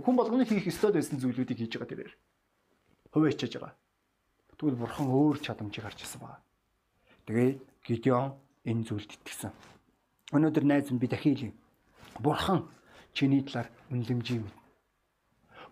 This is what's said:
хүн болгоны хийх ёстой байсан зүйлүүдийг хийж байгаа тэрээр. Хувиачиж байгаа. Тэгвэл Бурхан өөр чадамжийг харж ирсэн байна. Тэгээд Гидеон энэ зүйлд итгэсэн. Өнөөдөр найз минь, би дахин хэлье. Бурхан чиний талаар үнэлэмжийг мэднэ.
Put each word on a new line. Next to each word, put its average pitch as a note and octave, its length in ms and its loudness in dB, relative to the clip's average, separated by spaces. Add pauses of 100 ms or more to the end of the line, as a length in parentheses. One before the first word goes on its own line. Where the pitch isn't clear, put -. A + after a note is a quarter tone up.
хүн B3+ 80 4
болгоны B3 320 4
хийх F#3+ 240 0
ёстой G#3 240 2
байсан C#3+ 240 0
зүйлүүдийг B2 400 -2
хийж A2+ 160 -6
байгаа A#2+ 160 -8
тэрээр. - 220 -12 (1000)
Хувиачиж D3 480 2
байгаа. - 160 -14 (800)
Тэгвэл C3+ 240 -2
Бурхан B2+ 320 -4
өөр C#3+ 320 4
чадамжийг G#2+ 400 -8
харж - 240 -14
ирсэн A#2+ 160 -14
байна. - 160 -16 (880)
Тэгээд B2 320 2 (240)
Гидеон B2+ 560 0 (240)
энэ A#2 240 -2
зүйлд G#2 240 -8
итгэсэн. - 400 -12 (800)
Өнөөдөр D#3 320 4
найз C#3+ 320 4
минь, A#2+ 80 0
би B2 80 0
дахин C3+ 240 2
хэлье. A#2 180 -8 (680)
Бурхан D3+ 480 0 (400)
чиний C#3 320 2
талаар B2 320 -8 (160)
үнэлэмжийг A#2+ 560 -2
мэднэ. - 160 -16 (1080)